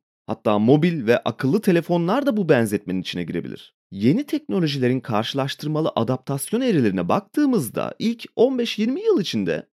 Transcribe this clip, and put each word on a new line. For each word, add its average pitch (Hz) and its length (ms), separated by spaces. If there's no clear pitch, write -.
Hatta 107 320
mobil 147 480
ve 117 120
akıllı 135 420
telefonlar 175 680
da 240 100
bu 190 120
benzetmenin 104 520
içine 87 240
girebilir. 78 500
Yeni 127 320
teknolojilerin 143 760
karşılaştırmalı 135 960
adaptasyon 135 640
eğrilerine 113 480
baktığımızda 202 920
ilk 226 260
on 254 220
beş 233 200
yirmi 247 220
yıl 427 200
içinde 92 540